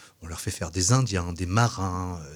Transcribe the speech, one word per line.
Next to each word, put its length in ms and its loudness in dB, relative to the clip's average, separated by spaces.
on 60 -12
leur 140 -8
fait 100 -4
faire 180 -6
des 220 2
Indiens, 420 2
des 140 -2
marins, 720 0
euh, 140 -14